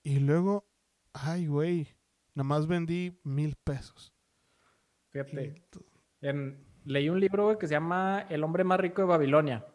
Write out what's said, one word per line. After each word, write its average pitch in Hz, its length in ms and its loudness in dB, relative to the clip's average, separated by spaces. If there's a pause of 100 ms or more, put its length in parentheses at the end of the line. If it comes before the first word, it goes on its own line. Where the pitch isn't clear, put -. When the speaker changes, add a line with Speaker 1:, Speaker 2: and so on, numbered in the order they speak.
Speaker 1:
Y 139 180 0
luego, 175 460 2 (460)
"Ay, 165 360 -4
güey, 151 420 0 (440)
nomás 147 320 0
vendí 175 600 -2
mil 143 320 -2
pesos". - 560 -10 (960)
Speaker 2:
Fíjate, 139 340 -10
Speaker 1:
Y 147 260 -12
tú - 160 -20 (360)
Speaker 2:
en, 139 440 -6 (200)
leí 143 240 0
un 185 100 0
libro, 196 260 2
güey, 214 120 2
que 180 100 -4
se 147 60 0
llama 185 560 0
El 151 160 -2
hombre 175 180 0
más 185 160 2
rico 185 220 0
de 185 60 2
Babilonia. 147 680 4